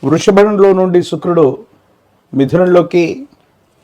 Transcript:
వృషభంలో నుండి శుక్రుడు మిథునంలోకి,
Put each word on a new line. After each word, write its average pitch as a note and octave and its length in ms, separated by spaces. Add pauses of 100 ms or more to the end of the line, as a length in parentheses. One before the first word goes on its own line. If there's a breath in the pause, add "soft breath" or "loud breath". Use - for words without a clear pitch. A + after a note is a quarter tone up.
వృషభంలో G3 680 (100)
నుండి F3+ 200 (100)
శుక్రుడు E3+ 360 (920)
మిథునంలోకి, F3 680 (800)